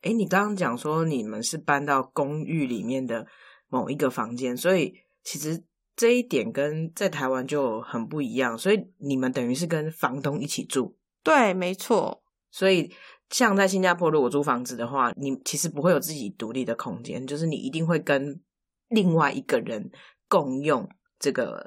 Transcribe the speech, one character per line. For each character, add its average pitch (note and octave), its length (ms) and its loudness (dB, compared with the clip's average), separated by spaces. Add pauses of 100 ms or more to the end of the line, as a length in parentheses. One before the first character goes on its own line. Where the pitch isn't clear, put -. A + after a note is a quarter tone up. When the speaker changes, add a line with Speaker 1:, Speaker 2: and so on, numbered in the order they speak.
Speaker 1:
诶， F#3+ 100 0
你 A3 140 2
刚 F#3 160 2
刚 G#3 140 -2
讲 C3 200 0
说 D#3 280 0
你 C#3+ 180 0
们 G#2+ 180 -6
是 A#2 160 -4
搬 C#3+ 300 0
到 C#3 160 2
公 D3 380 -2
寓 D3+ 260 -2
里 A#2 160 -4
面 C3 240 -4
的 A#2 180 -4 (440)
某 B2+ 200 -2
一 C3+ 60 -4
个 D3 160 2
房 A#2+ 260 -4
间， B2 200 -2
所 F3+ 200 4
以 D#3+ 160 0 (300)
其 - 160 -10
实 D#3 240 -6 (320)
这 A#3 140 4
一 B3 120 6
点 C3 300 -2
跟 D#3 460 -2
在 G3+ 120 0
台 C3+ 200 -2
湾 C3 180 -2
就 C3 340 0
很 A#2 240 -6
不 D3+ 160 -6
一 A#2 140 -4
样， A#2+ 240 0
所 F#3+ 140 2
以 G#3 160 0 (100)
你 C#3 180 -2
们 B2+ 140 0
等 B2+ 180 -2
于 B2+ 60 0
是 D#3+ 140 -4
跟 D#3 240 -2
房 C3 280 -4
东 C#3+ 200 -2
一 D3 80 -6
起 - 160 -6
住。 - 320 -4 (260)
Speaker 2:
对， B3+ 320 4
没 F3+ 180 -2
错。 - 520 -2 (260)
Speaker 1:
所 - 180 2
以 F3+ 240 4 (380)
像 G#3+ 260 4
在 G3 120 6
新 F#3+ 120 2
加 F3+ 140 4
坡， E3+ 160 2
如 D3+ 100 4
果 B2 80 4
租 C#3+ 140 2
房 B2+ 220 0
子 B2+ 100 -8
的 A#2 140 -4
话， B2+ 260 2
你 C3+ 300 -4
其 - 120 -4
实 E3 120 -2
不 C#3+ 120 -6
会 F3 120 4
有 D3 80 4
自 D#3 120 -8
己 C3 160 -6
独 G#2+ 220 -8
立 B2+ 140 -4
的 A#2 100 -2
空 A#2 260 -8
间， B2 240 -8
就 C3+ 120 -8
是 E3 100 -2
你 D#3 80 -2
一 C3 160 -6
定 D#3+ 160 -2
会 D#3+ 140 2
跟 C#3+ 400 0 (480)
另 F#3 260 4
外 D3+ 160 4
一 C3+ 100 -4
个 C3 200 0
人 A2 320 -8 (360)
共 C3+ 320 2
用 C#3+ 280 0 (300)
这 C#3 140 0
个， D2+ 200 -2 (140)